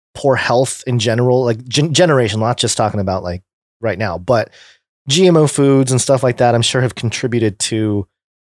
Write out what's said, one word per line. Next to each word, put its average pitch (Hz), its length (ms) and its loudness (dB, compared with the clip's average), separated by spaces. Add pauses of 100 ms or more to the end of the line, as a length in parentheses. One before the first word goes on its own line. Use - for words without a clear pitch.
(140)
poor 135 220 0
health 127 500 -2
in 123 120 0
general, 123 460 0
like, 120 220 -2
gen-, 147 260 -2
generation, 127 480 2
not 120 160 0
just - 200 -2
talking 107 240 -2
about, 92 220 -4
like, 90 200 -10 (380)
right 104 180 -4
now, 98 180 -4
but 107 340 0 (580)
G 165 180 2
M 175 100 6
O 156 100 4
foods 139 460 2
and 127 80 2
stuff 131 220 0
like 123 160 0
that, 120 160 4
I'm 117 80 2
sure 127 200 0
have 123 120 -2
contributed 113 640 -2 (120)
to 107 360 -2 (420)